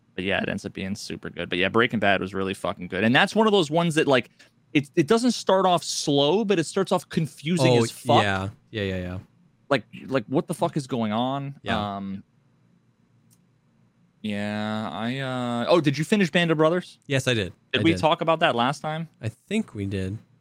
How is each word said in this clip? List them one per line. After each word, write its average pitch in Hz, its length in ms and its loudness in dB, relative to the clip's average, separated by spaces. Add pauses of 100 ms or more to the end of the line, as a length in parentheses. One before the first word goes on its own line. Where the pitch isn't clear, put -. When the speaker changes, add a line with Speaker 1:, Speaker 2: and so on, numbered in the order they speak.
(160)
Speaker 1:
but 92 100 -6
yeah, 92 180 0
it 87 60 -4
ends 95 160 -6
up 98 80 -10
being 95 220 -6
super - 340 -10
good. 87 200 -8
But 90 100 -2
yeah, 95 100 2
Breaking 113 300 2
Bad 98 200 2
was 95 140 -6
really 95 220 -4
fucking 90 320 -8
good, 92 180 -2
and 120 100 4
that's 180 180 2
one 220 140 2
of 208 60 2
those 170 180 2
ones 170 240 0
that, 151 120 2
like, 131 240 2 (420)
it, 147 220 0
it 160 120 2
doesn't 226 240 4
start 190 340 2
off 175 180 4
slow, 147 600 2
but 196 160 2
it 156 60 0
starts - 260 -2
off 185 160 0
confusing 151 640 0
Speaker 2:
Oh, 120 120 6
Speaker 1:
as 113 80 -2
fuck. 147 320 2
Speaker 2:
yeah. 98 260 0 (220)
Yeah, 110 120 -4
yeah, 95 140 -2
yeah. 90 200 -6 (520)
Speaker 1:
Like, 135 140 0 (240)
like, 131 200 -2
what 143 200 -2
the 175 60 -6
fuck - 240 -2
is 131 100 -4
going 113 260 -2
on? 139 480 -4
Speaker 2:
Yeah. 104 360 -4
Speaker 1:
Um, 98 260 -10 (2000)
yeah, 107 680 -4
I, 113 280 -4
uh, 123 480 -4
oh, 175 140 4
did 143 160 0
you 156 60 -2
finish 202 260 2
Band 170 220 2
of 156 60 2
Brothers? 160 500 0
Speaker 2:
Yes, 135 200 0
I 127 60 2
did. 98 200 -2 (180)
Speaker 1:
Did - 100 0
Speaker 2:
I - 20 2
Speaker 1:
we 160 100 6
Speaker 2:
did. 180 60 -2
Speaker 1:
talk 170 220 2
about 160 200 0
that 147 140 2
last 120 260 0
time? 156 260 -6 (140)
Speaker 2:
I 110 80 -4
think - 440 -6
we 101 140 -6
did. 98 300 -4 (240)